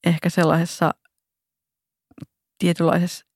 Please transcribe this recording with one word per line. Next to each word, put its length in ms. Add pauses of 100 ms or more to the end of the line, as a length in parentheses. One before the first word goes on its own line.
ehkä 260
sellaisessa 640 (1600)
tietynlaisessa 680 (100)